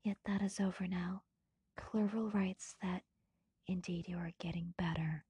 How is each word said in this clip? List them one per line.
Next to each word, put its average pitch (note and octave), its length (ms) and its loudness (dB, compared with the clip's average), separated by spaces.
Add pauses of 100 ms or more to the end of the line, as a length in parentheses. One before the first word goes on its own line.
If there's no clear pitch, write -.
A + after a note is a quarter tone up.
Yet G3+ 220 0
that G3 160 2
is G3 180 0
over F#3+ 280 2
now. F3+ 360 -2 (540)
Clerval G#3+ 560 2
writes F#3+ 480 0
that F#3 200 -2 (680)
indeed F3+ 400 0
you F3 100 -4
are E3+ 220 -2
getting E3+ 380 -2
better. D#3+ 520 0